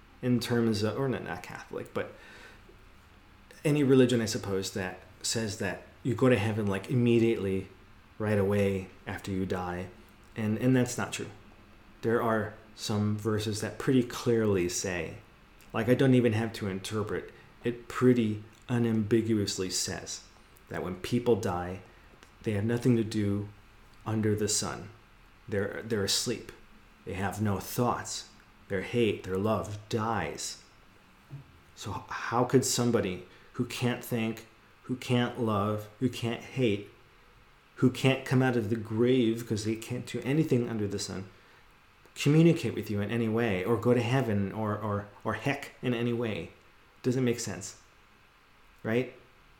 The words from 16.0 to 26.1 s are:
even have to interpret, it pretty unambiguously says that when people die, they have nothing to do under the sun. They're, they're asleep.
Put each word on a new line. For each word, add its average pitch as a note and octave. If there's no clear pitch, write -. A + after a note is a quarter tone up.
even A#2+
have A2
to G#2+
interpret, G2
it A#2+
pretty A2+
unambiguously A2
says -
that D#2+
when F2+
people A#2+
die, F#2
they A2+
have G2+
nothing A#2+
to A2+
do G#2
under A2
the G#2
sun. D2+
They're, G2
they're A2
asleep. -